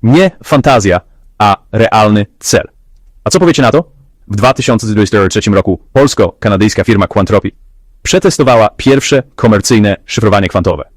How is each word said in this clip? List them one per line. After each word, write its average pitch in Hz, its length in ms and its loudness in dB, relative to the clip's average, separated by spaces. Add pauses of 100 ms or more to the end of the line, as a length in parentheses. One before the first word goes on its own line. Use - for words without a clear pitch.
Nie 165 280 2 (120)
fantazja, 117 580 0 (360)
a 101 200 0 (140)
realny 107 540 0 (140)
cel. - 280 -4 (560)
A - 60 -6
co 185 100 0
powiecie 170 220 0
na 120 100 2
to? 160 200 -2 (360)
W 101 80 -8
dwa 120 180 0
tysiące 117 340 -4
dwudziestym 104 420 0
trzecim 104 240 -2
roku 95 400 -2
polsko-kanadyjska 107 880 0
firma 98 240 0
Quantropi 98 440 -2 (500)
przetestowała 127 680 0
pierwsze 135 540 0 (120)
komercyjne 104 600 0 (100)
szyfrowanie 101 420 -2
kwantowe 87 360 -2 (140)